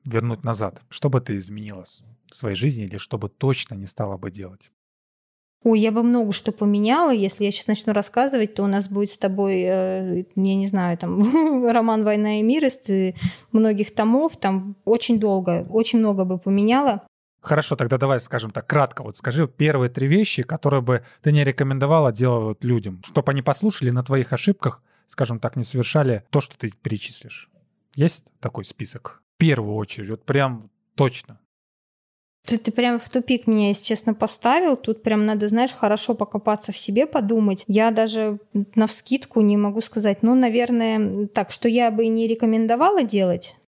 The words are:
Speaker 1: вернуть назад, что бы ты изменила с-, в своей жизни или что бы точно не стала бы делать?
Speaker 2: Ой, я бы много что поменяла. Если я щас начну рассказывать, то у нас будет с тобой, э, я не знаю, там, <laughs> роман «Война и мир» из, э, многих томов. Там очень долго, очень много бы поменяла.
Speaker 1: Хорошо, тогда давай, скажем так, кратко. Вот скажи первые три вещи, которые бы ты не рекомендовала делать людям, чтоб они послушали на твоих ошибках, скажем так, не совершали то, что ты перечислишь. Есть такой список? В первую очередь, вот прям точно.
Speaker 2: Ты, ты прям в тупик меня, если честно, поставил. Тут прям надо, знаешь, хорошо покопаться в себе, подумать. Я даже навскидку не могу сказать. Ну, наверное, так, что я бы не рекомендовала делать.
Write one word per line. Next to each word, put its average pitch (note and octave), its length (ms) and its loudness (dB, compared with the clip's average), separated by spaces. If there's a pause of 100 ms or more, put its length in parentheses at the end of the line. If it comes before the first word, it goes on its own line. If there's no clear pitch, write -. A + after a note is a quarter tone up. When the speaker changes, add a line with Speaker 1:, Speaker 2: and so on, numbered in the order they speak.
Speaker 1:
вернуть A#2 400 -4
назад, G#2+ 420 -6
что - 220 -4
бы C3 100 2
ты B2 160 -4
изменила G2+ 480 -12
с-, - 220 -20 (260)
в - 40 -14
своей G#2 200 -6
жизни A#2 300 -2
или F#2+ 100 -10
что A2 220 -10
бы G2+ 100 -8
точно - 480 -4
не G2 100 -12
стала G2 300 -8
бы F#2+ 160 -10
делать? F#2+ 400 -18 (920)
Speaker 2:
Ой, A3 180 4
я A3 100 2
бы A#3 120 0
много A#3+ 280 2
что - 220 -4
поменяла. G#3+ 600 2
Если G3+ 300 -2
я G3+ 80 0
щас - 160 -8
начну G#3+ 240 0
рассказывать, A3 600 0
то G3 100 -2
у G3+ 40 2
нас G3 200 0
будет G3+ 220 -2
с - 80 -8
тобой, G3 440 0
э, F#3 640 -2 (120)
я G3 200 2
не G3 120 0
знаю, F3+ 300 0
там, B3+ 680 2
<laughs> - 20 2
роман A3+ 380 2
«Война G#3+ 340 0
и G#3+ 40 0
мир» C#4+ 200 2
из, - 260 -2
э, F#3+ 240 0 (380)
многих G#3+ 420 2
томов. B3+ 440 2
Там F#3+ 480 -2
очень A#3 340 2
долго, F3+ 500 0
очень A3+ 300 2
много G3+ 240 2
бы F#3 140 -2
поменяла. G#3 680 2 (360)
Speaker 1:
Хорошо, D3 340 0
тогда B2 220 0
давай, C3+ 240 0
скажем A2+ 300 -6
так, - 160 -10
кратко. C#3 360 0
Вот G#2+ 140 -14
скажи C3 320 -2
первые C#3 400 2
три C3 180 -4
вещи, F#3+ 360 2
которые C#3 380 0
бы A#2+ 220 0 (180)
ты D3 120 4
не D3 100 4
рекомендовала C3+ 680 2
делать A2+ 500 0
людям, G#2 400 -2
чтоб - 260 -2
они C#3 120 -2
послушали C#3+ 480 0
на B2 140 0
твоих C3+ 280 -2
ошибках, C3+ 500 -2 (260)
скажем A#2 340 -4
так, A#2+ 160 -6
не A#2+ 80 -4
совершали B2+ 640 0
то, D3 100 2
что - 180 -4
ты G#2 140 -8
перечислишь. - 800 -10 (480)
Есть D3+ 280 0 (140)
такой A2 240 -10
список? - 600 -14 (120)
В - 40 -16
первую A#2 360 2
очередь, G#2+ 360 -8
вот A2 120 -10
прям C3 460 -2 (260)
точно. - 440 -2 (1040)
Speaker 2:
Ты, A#3 140 -2
ты A3+ 120 -4
прям A#3+ 280 0
в - 100 -10
тупик B3 380 -2
меня, G#3+ 220 4
если G3+ 140 -2
честно, A3 300 -2
поставил. C4 640 0
Тут A3 240 -6
прям G#3+ 240 2
надо, G#3+ 220 0
знаешь, A#3 260 0
хорошо G#3+ 400 0
покопаться G#3+ 580 -4
в - 60 -10
себе, A3+ 300 0
подумать. G#3+ 580 0
Я G#3+ 240 4
даже A3 480 0 (380)
навскидку A3 640 0
не G#3 160 4
могу G#3 240 0
сказать. G#3 400 -2
Ну, A#3 140 4
наверное, A3+ 880 0
так, G3+ 240 -2
что - 180 -2
я A#3 220 2
бы A3+ 160 0
не A3+ 220 0
рекомендовала A3+ 760 2
делать. F#3+ 560 -2 (140)